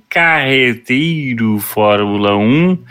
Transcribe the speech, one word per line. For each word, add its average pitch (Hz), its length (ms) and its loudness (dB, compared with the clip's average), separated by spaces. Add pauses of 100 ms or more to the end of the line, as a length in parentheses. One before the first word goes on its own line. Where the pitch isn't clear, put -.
Carreteiro 135 1500 0
Fórmula 104 760 0
um. 156 420 2 (140)